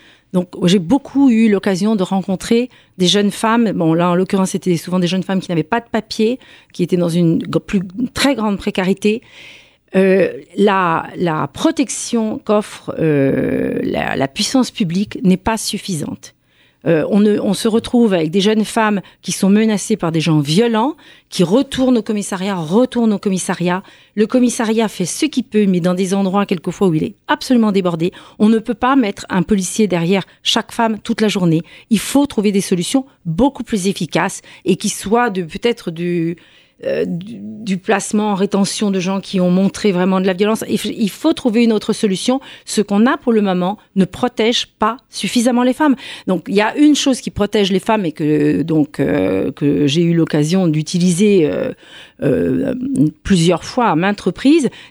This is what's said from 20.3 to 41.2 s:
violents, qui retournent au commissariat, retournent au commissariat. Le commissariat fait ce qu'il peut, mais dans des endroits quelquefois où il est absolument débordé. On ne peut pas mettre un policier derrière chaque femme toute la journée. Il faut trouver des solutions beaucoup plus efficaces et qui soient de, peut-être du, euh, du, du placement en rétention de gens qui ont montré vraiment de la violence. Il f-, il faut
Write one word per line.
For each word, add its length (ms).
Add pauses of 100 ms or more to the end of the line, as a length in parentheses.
violents, 560 (340)
qui 140
retournent 540
au 60
commissariat, 500
retournent 600
au 40
commissariat. 640 (320)
Le 140
commissariat 600
fait 200
ce 180
qu'il 200
peut, 200
mais 140
dans 160
des 180
endroits 320
quelquefois 440
où 40
il 100
est 120 (120)
absolument 440
débordé. 400 (260)
On 120
ne 100
peut 160
pas 200
mettre 340
un 120
policier 460
derrière 380 (180)
chaque 280
femme 280
toute 220
la 60
journée. 360 (260)
Il 80
faut 300
trouver 240
des 100
solutions 460 (180)
beaucoup 380
plus 240
efficaces 560 (200)
et 120
qui 140
soient 420
de, 100
peut-être 480
du, 460 (480)
euh, 240
du, 320
du 380
placement 540
en 40
rétention 560
de 80
gens 220
qui 180
ont 100
montré 440
vraiment 260
de 80
la 60
violence. 340
Il 80
f-, 200
il 140
faut 220